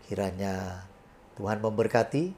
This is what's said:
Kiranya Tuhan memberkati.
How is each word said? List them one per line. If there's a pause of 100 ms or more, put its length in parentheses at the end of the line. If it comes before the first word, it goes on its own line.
Kiranya (500)
Tuhan
memberkati.